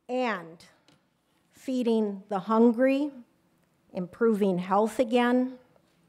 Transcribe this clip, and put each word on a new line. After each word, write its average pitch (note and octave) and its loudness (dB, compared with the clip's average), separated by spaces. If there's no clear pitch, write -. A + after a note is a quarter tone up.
and G3+ -6
feeding A3 -2
the G3+ -4
hungry, A#3+ 2
improving G3 0
health G3 0
again, B3 0